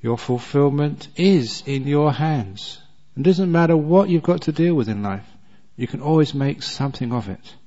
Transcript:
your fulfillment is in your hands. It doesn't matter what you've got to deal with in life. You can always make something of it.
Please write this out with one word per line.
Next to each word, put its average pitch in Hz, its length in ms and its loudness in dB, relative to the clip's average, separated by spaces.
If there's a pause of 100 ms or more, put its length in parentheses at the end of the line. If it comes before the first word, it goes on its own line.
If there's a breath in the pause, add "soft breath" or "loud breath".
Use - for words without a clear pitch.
your 117 160 -2
fulfillment 143 960 0
is 170 500 2
in 135 220 -4
your 147 240 2
hands. 127 680 -4 (380)
It 139 60 -4
doesn't 180 280 2
matter 165 240 4
what 170 340 4
you've 170 140 2
got 175 200 0
to 156 80 -2
deal 165 240 2
with 120 120 0
in 104 160 -4
life. 98 220 -6 (500 soft breath)
You 123 120 -6
can - 140 -8
always 151 320 2
make 139 280 -2
something 135 500 -6
of 117 180 -4
it. - 260 -14 (120)